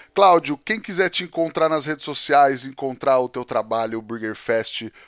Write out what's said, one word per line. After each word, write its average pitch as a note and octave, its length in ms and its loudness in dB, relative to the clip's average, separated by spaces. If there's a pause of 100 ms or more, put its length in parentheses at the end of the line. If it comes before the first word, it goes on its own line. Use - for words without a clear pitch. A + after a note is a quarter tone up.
(120)
Cláudio, F3 460 4
quem A3 220 -6
quiser F#3 300 -2
te - 120 -4
encontrar D#3+ 460 -2
nas D3+ 180 -2
redes D3+ 180 -6
sociais, C#3 640 2
encontrar C3+ 540 0
o B2 80 -2
teu B2 160 -8
trabalho, A2+ 560 -4
o - 20 -10
Burger A2 320 -8
Fest, A2+ 560 -4 (180)